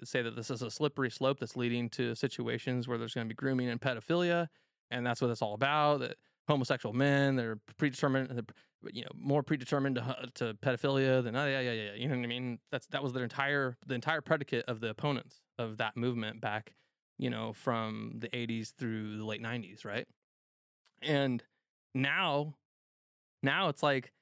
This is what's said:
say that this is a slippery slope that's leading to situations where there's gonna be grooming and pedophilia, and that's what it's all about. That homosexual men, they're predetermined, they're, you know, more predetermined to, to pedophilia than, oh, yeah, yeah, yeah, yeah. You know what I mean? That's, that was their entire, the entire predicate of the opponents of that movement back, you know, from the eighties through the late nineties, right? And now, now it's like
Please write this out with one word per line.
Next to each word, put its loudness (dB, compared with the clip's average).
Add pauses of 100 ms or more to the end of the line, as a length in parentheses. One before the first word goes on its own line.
say 0
that -4
this -6
is -4
a -4
slippery 0
slope 2
that's -6
leading 0
to -2
situations -2
where -2
there's -6
gonna -4
be -6
grooming 0
and -4
pedophilia, 2 (420)
and -2
that's 0
what 4
it's -2
all 0
about. 4
That -4 (300)
homosexual 2
men, 4
they're -2 (180)
predetermined, 2
they're, -10
you -8
know, -10
more 2
predetermined 0
to, -4
to -2
pedophilia 4
than, -2
oh, 0
yeah, 0
yeah, 0
yeah, -4
yeah. -8
You -4
know 0
what -2
I -4
mean? -4 (120)
That's, -4
that -4
was -2
their -2
entire, 0
the -2
entire 0
predicate 2
of -4
the -2
opponents -4 (180)
of -4
that -2
movement -2
back, -6 (460)
you -2
know, -4
from -2
the -8
eighties -4
through -4
the -6
late -4
nineties, -8
right? -4 (920)
And 2 (500)
now, 2 (880)
now 4
it's 0
like 4